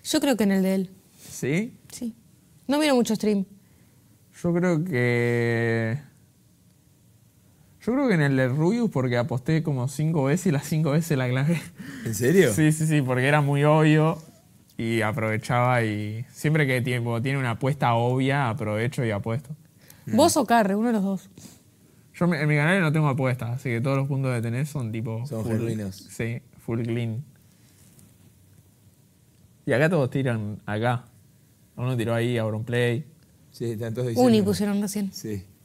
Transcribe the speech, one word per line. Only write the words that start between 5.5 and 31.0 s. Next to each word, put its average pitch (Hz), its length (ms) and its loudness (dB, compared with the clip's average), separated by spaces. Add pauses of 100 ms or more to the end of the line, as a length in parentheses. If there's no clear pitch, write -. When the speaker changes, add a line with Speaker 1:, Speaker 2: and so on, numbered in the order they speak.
Speaker 2:
yo 220 80 -2
creo 269 160 0
que 202 60 2
en 160 80 2
el 139 140 2
de 131 120 2
Rubius 180 420 0
porque 123 280 0
aposté 123 460 -2
como 135 240 -2
cinco 156 360 -2
veces 160 220 0
y 185 60 2
las 135 140 -2
cinco 156 260 0
veces 160 260 0
la 127 100 0
clavé. 143 320 0 (440)
Speaker 3:
¿En 113 100 -4
serio? 131 400 6
Speaker 2:
Sí, 156 180 4
sí, 156 140 0
sí, 151 160 4
porque 127 240 0
era 151 140 4
muy 143 240 2
obvio 156 540 4 (580)
y 113 260 0
aprovechaba 110 840 0
y 107 480 -4
siempre 151 340 0
que, 127 140 0
tipo, 120 400 -2
tiene 135 180 -2
una 127 140 -2
apuesta 131 420 0
obvia, 131 540 0
aprovecho 113 560 -2
y 110 60 0
apuesto. 113 400 -4 (560)
Speaker 3:
Mm. 214 100 -2
Speaker 1:
Vos 330 200 4
o 247 100 0
Carre, 202 300 2
uno 220 120 -2
de 240 60 0
los 196 80 0
dos. 196 280 -4 (840)
Speaker 2:
Yo 175 140 0
me, 160 120 0
en 151 80 0
mi 151 80 4
canal 170 240 2
no 156 120 2
tengo 156 160 2
apuestas, 127 420 -2
así 131 200 -6
que 117 100 -2
todos 135 160 0
los 135 120 0
puntos 135 280 -2
que 117 60 -2
tenés 120 260 -2
son 117 240 -6
tipo 113 340 -6
Speaker 3:
Son 113 160 -6
Speaker 2:
full, 113 100 -2
Speaker 3:
genuinos. 110 440 -4
Speaker 2:
sí, - 440 -8 (240)
full 139 180 -4
clean. 117 420 -4 (2500)
Y 139 60 0
acá 135 180 4
todos 147 200 0
tiran 113 540 -4
acá. 117 400 -2 (720)